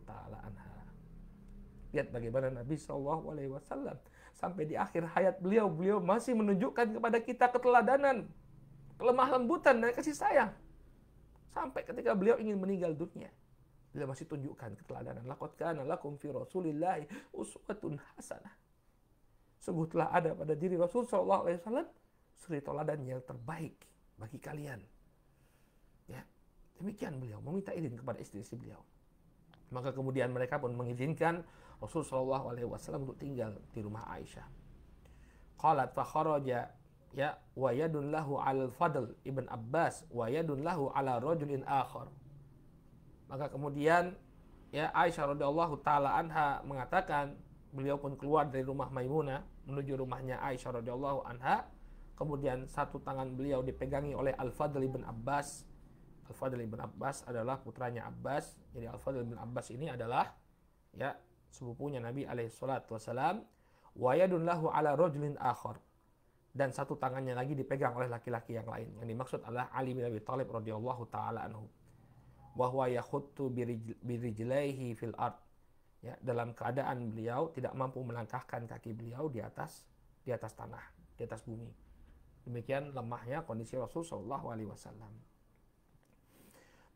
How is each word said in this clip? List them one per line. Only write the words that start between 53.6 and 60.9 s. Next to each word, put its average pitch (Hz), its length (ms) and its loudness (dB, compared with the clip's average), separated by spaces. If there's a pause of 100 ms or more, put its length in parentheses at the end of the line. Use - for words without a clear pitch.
dipegangi 139 480 -2
oleh 135 240 0
Al-Fadl 139 480 0
ibn 131 160 -2
Abbas. 131 640 -4 (640)
Al-Fadl 127 320 -4
ibn 110 160 -6
Abbas 123 480 -6
adalah 123 320 -2
putranya 120 480 -6
Abbas. 123 560 -4 (160)
Jadi 117 80 -8
Al-Fadl 120 400 -4
ibn 117 160 -8
Abbas 117 320 -6
ini 143 160 -6
adalah, 123 400 0 (640)